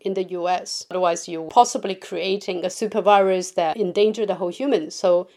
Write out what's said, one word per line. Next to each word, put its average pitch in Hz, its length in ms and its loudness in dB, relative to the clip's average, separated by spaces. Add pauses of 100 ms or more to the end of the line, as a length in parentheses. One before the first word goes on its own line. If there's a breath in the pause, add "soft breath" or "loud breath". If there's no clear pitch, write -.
in 196 140 -4
the 190 100 -2
U 180 240 -6
S. - 420 -4
Otherwise, 175 380 0
you're 160 200 -8
possibly 240 460 2
creating 190 720 -4
a 180 60 -4
super 214 320 -2
virus 190 500 4
that 160 240 0
endanger 208 500 2
the 185 80 -2
whole 180 140 -4
human. 185 420 -2
So 180 460 2